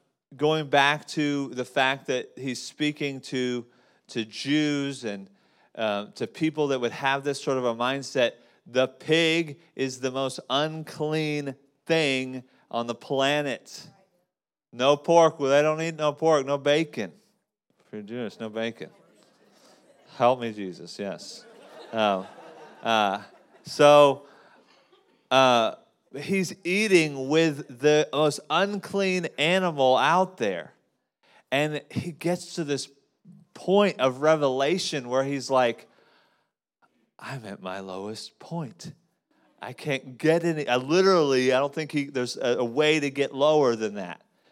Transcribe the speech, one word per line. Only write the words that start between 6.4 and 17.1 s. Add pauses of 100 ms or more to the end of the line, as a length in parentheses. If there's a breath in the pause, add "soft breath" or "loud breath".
that
would
have
this
sort
of
a
mindset, (340 soft breath)
the
pig (160 soft breath)
is
the
most (100)
unclean (320)
thing (260 soft breath)
on
the
planet. (840)
No
pork.
Well,
they
don't
eat
no
pork,
no
bacon. (760)